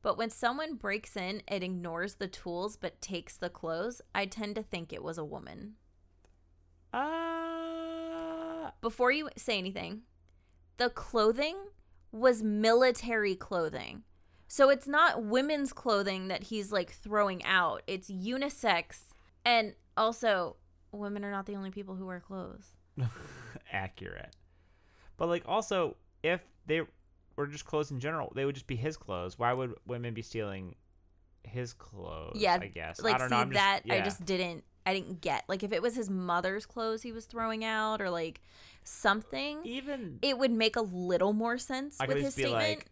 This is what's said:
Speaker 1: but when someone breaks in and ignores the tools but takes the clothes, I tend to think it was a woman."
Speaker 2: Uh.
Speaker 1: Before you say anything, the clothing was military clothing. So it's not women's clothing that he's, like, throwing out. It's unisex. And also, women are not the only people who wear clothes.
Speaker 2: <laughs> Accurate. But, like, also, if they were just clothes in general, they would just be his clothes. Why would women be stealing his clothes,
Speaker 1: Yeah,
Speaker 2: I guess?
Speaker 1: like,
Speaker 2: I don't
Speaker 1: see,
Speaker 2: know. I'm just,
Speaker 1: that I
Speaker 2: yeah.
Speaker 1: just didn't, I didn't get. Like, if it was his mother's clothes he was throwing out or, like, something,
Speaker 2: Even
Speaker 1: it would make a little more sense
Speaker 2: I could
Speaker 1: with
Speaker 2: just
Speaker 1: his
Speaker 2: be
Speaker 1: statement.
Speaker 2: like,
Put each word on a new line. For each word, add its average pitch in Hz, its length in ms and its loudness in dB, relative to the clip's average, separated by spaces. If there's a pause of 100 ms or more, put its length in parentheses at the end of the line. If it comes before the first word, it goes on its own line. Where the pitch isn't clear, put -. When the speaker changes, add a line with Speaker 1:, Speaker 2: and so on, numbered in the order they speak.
Speaker 1:
but 202 160 2
when 226 120 0
someone 277 440 -2
breaks 214 420 -4
in 196 300 -4
and 196 160 -2
ignores 180 540 -4
the 196 100 -4
tools 185 500 -6
but - 240 -8
takes 175 360 -8
the 175 120 -4
clothes, 175 540 -6 (120)
I 196 120 0
tend 208 300 -6
to 220 80 -6
think 170 280 -8
it - 120 -10
was 165 120 -6
a 160 80 -6
woman." 151 520 -12 (1160)
Speaker 2:
Uh. 330 1800 -4 (100)
Speaker 1:
Before 247 320 2
you 302 240 0
say 214 220 -2
anything, 190 440 -6 (760)
the 240 120 4
clothing 240 680 2 (560)
was 233 300 6
military 226 920 4
clothing. 165 680 -4 (460)
So 277 220 8
it's 269 180 2
not 294 360 6
women's 269 480 2
clothing 196 560 0
that 185 160 -4
he's, 208 280 -4
like, 185 180 0
throwing 202 540 0
out. 180 420 4
It's 190 240 -6
unisex. 214 1000 0 (320)
And 226 300 4 (220)
also, 220 600 2 (340)
women 202 340 -6
are 202 60 -4
not 196 160 -4
the 208 80 -6
only 190 160 -6
people 196 240 -10
who 185 120 -8
wear 180 120 -8
clothes. 180 540 -12 (260)
Speaker 2:
<laughs> 123 100 2 (640)
Accurate. - 640 -8 (840)
But, 165 120 0
like, 170 180 0
also, 190 500 2 (280)
if 175 160 2 (260)
they 156 160 2 (540)
were 143 100 -2
just 143 180 -10
clothes 151 280 -2
in 127 80 -4
general, 147 340 -2
they 135 100 0
would 139 120 0
just 135 100 -14
be 127 100 -4
his 151 200 -2
clothes. 90 420 -4
Why 120 140 4
would 127 220 -2 (120)
women 120 280 -4
be 113 80 -6
stealing 98 520 -6 (720)
his 120 280 -8
clothes, 80 640 -12
Speaker 1:
Yeah, 185 240 4
Speaker 2:
I 101 60 -6
guess? 82 340 -8
Speaker 1:
like, 214 140 2
Speaker 2:
I 127 40 2
don't 127 100 0
Speaker 1:
see, 123 80 2
Speaker 2:
know. 120 40 6
I'm 131 120 2
just, - 100 -4
Speaker 1:
that 196 260 4
I 196 80 2
Speaker 2:
yeah. 196 80 2
Speaker 1:
just 196 200 -4
didn't, 180 400 -2 (200)
I 190 100 2
didn't 180 260 -6
get. 147 280 0
Like, 190 140 -2
if 202 100 -2
it 170 80 2
was 233 140 0
his 220 160 -4
mother's 185 560 0
clothes 220 360 -4
he 240 100 -10
was 220 140 -12
throwing 220 380 -4
out 220 380 0
or, 185 80 0
like, 165 300 -2 (420)
something, 262 840 0
Speaker 2:
Even 247 580 -6
Speaker 1:
it 262 160 4
would 262 120 6
make 220 260 4
a 233 60 4
little 180 500 4
more 233 260 2
sense 269 420 -4
Speaker 2:
I 226 60 2
could 269 100 2
Speaker 1:
with - 80 2
Speaker 2:
just 269 120 -2
Speaker 1:
his - 80 2
Speaker 2:
be 127 60 4
Speaker 1:
statement. 220 280 2
Speaker 2:
like, - 140 -14